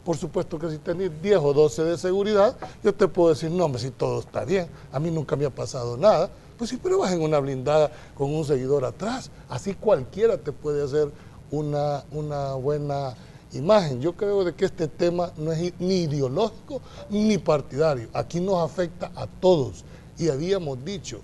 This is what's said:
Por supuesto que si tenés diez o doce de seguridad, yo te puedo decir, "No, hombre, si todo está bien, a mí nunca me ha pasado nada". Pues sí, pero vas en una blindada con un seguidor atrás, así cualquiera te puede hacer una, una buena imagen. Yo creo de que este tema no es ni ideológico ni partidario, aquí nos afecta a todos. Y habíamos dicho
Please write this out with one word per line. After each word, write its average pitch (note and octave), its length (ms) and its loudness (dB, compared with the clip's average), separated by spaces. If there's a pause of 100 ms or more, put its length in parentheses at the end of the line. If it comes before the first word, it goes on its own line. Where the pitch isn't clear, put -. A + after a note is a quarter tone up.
Por E3+ 140 0
supuesto E3+ 400 -4
que E3 120 -4
si D#3 80 -6
tenés F3 320 -4 (120)
diez G3+ 180 6
o C#3 140 4
doce D3+ 280 4
de E3+ 140 0
seguridad, G3 600 4 (260)
yo G3+ 100 4
te F#3+ 160 4
puedo E3+ 220 6
decir, D#3+ 200 0
"No, F3 140 2
hombre, B2+ 160 0
si C3 100 -6
todo B2 300 -2
está G#2+ 240 -6
bien, F3 240 0 (240)
a C3 80 -2
mí E3+ 100 -2
nunca D#3 240 -2
me C#3+ 120 0
ha C3 40 -2
pasado A#2+ 460 -6
nada". F3+ 340 6 (280)
Pues A#3 120 -4
sí, B3 100 -6
pero F#4 180 2
vas A#3 140 2
en E3+ 100 0
una D#3 180 2
blindada C#3 500 2 (240)
con C#3+ 180 -2
un D#3 120 -2
seguidor C3+ 400 2
atrás, G#3 460 -6 (180)
así F#3 260 -6
cualquiera G3 600 2
te C#3+ 160 -6
puede D3 320 -4
hacer D3 260 0 (400)
una, D3 640 -2
una C#3+ 420 -4
buena C#3 600 -2 (400)
imagen. D3 460 2
Yo E3 120 0
creo G3+ 320 0
de F3 100 -2
que F#3+ 120 0
este E3+ 220 -2
tema F3 480 0
no D#3 160 -4
es F3 280 -2
ni F3+ 220 2
ideológico D#3 800 -2 (300)
ni G#3 280 4
partidario, C#3+ 720 0
aquí C3+ 280 -4
nos F3+ 220 2
afecta F3 540 -4
a A#2+ 100 -8
todos. D3 580 2 (320)
Y D3 120 -2
habíamos D3 560 -2
dicho D3+ 400 -10